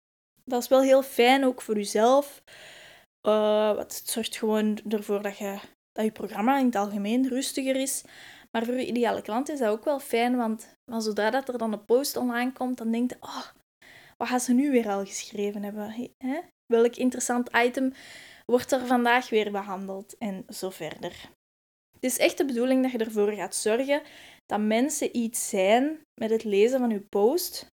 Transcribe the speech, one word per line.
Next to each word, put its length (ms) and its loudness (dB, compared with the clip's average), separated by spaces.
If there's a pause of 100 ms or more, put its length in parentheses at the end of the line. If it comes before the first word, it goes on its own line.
(440)
Dat 180 -2
is 60 -8
wel 140 6
heel 200 6
fijn, 420 4
ook 180 0
voor 120 -4
jezelf. 680 2 (800)
Eh, 540 2
want 240 -8
het 100 -12
zorgt 280 -6
gewoon 420 0 (100)
ervoor 340 -2
dat 160 -8
je, 200 -8 (340)
dat 120 -2
je 80 0
programma 460 0
in 80 2
het 100 0
algemeen 520 0
rustiger 480 -2
is. 280 -4 (460)
Maar 140 -2
voor 100 -2
je 120 -4
ideale 360 0
klant 260 -4
is 100 -6
dat 100 0
ook 160 -2
wel 160 0
fijn, 360 0
want, 380 -4 (160)
want 140 -4
zodra 260 0
dat 180 -2
er 100 -4
dan 140 -2
een 120 -8
post 320 2
online 360 -2
komt, 260 -4
dan 120 -4
denkt 220 0
je, 80 -18
"Oh, 260 -12 (720)
wat 120 -6
gaan 120 0
ze 120 2
nu 180 4
weer 180 4
al 160 -2
geschreven 580 -6
hebben? 540 -10
Hè? 240 -6 (260)
Welk 300 4
interessant 600 0
item 360 2 (520)
wordt 280 0
er 140 2
vandaag 420 4
weer 220 2
behandeld?" 680 -8
En 300 -6
zo 220 -8
verder. 600 -10 (640)
Het 120 -8
is 140 -2
echt 200 2
de 60 0
bedoeling 380 0
dat 100 -2
je 60 -2
ervoor 340 0
gaat 220 -6
zorgen 480 0 (440)
dat 140 -2
mensen 560 0
iets 320 -4
zijn 520 2 (200)
met 100 -2
het 140 0
lezen 340 4
van 120 0
je 100 -2
post. 640 0 (140)